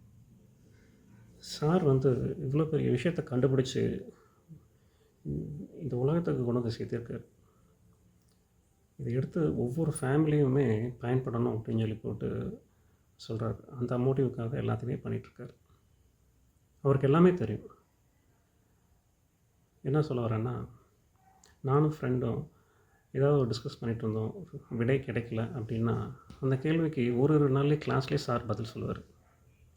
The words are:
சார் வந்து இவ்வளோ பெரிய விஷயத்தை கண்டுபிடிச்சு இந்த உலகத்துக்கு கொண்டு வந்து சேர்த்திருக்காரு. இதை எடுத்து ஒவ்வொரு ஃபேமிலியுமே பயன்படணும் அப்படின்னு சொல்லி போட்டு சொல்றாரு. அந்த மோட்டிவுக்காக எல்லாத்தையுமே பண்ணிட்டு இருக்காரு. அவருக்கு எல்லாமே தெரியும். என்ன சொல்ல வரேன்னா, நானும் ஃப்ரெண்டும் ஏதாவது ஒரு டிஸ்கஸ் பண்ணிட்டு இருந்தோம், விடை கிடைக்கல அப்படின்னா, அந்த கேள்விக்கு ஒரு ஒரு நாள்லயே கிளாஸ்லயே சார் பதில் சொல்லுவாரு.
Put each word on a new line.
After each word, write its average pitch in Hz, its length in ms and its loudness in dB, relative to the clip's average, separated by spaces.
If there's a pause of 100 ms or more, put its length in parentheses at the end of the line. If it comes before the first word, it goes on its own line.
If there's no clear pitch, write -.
(1400)
சார் 165 460 0
வந்து 131 580 4
இவ்வளோ 147 280 0
பெரிய 135 200 0
விஷயத்தை 151 360 0
கண்டுபிடிச்சு 127 880 0 (1700)
இந்த 127 140 -6
உலகத்துக்கு 143 500 0
கொண்டு 120 160 2
வந்து 113 160 -2
சேர்த்திருக்காரு. 117 480 -8 (1700)
இதை 120 160 -6
எடுத்து 151 440 0
ஒவ்வொரு 127 440 -2
ஃபேமிலியுமே 135 1000 2
பயன்படணும் 120 560 0
அப்படின்னு 113 220 -2
சொல்லி 110 160 0
போட்டு 120 640 -6 (680)
சொல்றாரு. 113 380 -6
அந்த 123 320 -4
மோட்டிவுக்காக 127 640 0
எல்லாத்தையுமே 113 400 -4
பண்ணிட்டு 113 260 -6
இருக்காரு. - 260 -18 (1300)
அவருக்கு 135 260 4
எல்லாமே 170 260 8
தெரியும். - 320 -4 (2250)
என்ன 147 200 2
சொல்ல 120 260 -2
வரேன்னா, 113 400 -2 (920)
நானும் 151 400 4
ஃப்ரெண்டும் 123 460 -2 (640)
ஏதாவது 143 280 4
ஒரு 123 100 2
டிஸ்கஸ் 113 300 -6
பண்ணிட்டு 117 240 -4
இருந்தோம், 110 440 -4 (220)
விடை 120 300 2
கிடைக்கல 117 440 -4
அப்படின்னா, 113 680 -2 (300)
அந்த 131 160 2
கேள்விக்கு 147 600 0
ஒரு 143 140 6
ஒரு 147 180 6
நாள்லயே 143 340 2
கிளாஸ்லயே 131 300 0
சார் 120 300 -2
பதில் 113 280 -4
சொல்லுவாரு. - 300 -6 (720)